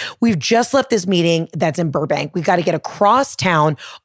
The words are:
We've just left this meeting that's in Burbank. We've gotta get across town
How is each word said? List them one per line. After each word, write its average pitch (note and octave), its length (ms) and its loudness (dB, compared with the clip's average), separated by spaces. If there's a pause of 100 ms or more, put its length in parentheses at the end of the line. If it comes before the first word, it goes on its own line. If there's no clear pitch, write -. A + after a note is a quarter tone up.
(200)
We've A3+ 200 2
just A3+ 340 0
left C4 160 0
this G3 160 0
meeting E3+ 480 0
that's D#3 240 -2
in E3 140 -2
Burbank. D3 420 -2
We've F3 120 -4
gotta F3+ 180 2
get E3 100 0
across G#3 640 0
town D#3 420 2 (280)